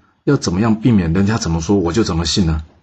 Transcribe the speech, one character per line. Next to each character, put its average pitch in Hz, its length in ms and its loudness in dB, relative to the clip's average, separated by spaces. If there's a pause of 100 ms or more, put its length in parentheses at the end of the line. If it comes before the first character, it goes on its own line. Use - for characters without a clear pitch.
(260)
要 143 100 2
怎 - 180 -4
么 87 60 0
样 110 220 0
避 131 100 2
免 87 220 2
人 98 120 2
家 110 120 0
怎 113 120 -4
么 82 120 -2
说， 101 160 0
我 85 160 0
就 113 100 0
怎 90 140 -2
么 82 80 -2
信 92 200 0
呢？ 80 200 -2 (180)